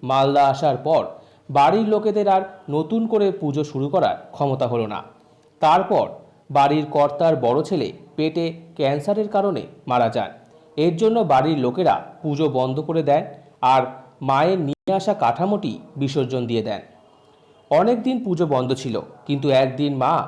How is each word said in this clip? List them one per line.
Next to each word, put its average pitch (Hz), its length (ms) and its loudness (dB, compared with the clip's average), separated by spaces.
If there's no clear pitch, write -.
মালদা 139 420 4
আসার 139 320 2
পর 147 280 0
বাড়ির 165 360 4
লোকেদের 208 420 0
আর 190 120 4
নতুন 160 380 -2
করে 208 240 2
পুজো 151 320 -2
শুরু 139 260 -4
করার 139 260 2
ক্ষমতা 135 360 -2
হলো 117 200 -2
না। 104 160 -8
তারপর 165 500 2
বাড়ির 143 340 2
কর্তার 151 500 0
বড় 127 280 0
ছেলে 147 280 -4
পেটে 165 380 -2
ক্যান্সারের 160 540 -2
কারণে 196 320 -2
মারা 123 220 2
যান। 110 220 -6
এর 160 220 0
জন্য 226 220 2
বাড়ির 156 380 2
লোকেরা 127 380 0
পুজো 151 280 0
বন্ধ 131 300 -2
করে 160 240 -2
দেন 143 200 2
আর 131 200 4
মায়ের 147 380 2
নিয়ে 147 340 -4
আসা 190 200 -2
কাঠামোটি 180 680 -2
বিসর্জন 131 480 -2
দিয়ে 113 180 -2
দেন। 101 180 -6
অনেক 214 340 2
দিন 254 200 -2
পুজো 175 220 0
বন্ধ 131 280 0
ছিল, 127 280 -4
কিন্তু 139 240 -2
একদিন 135 460 2
মা 131 180 0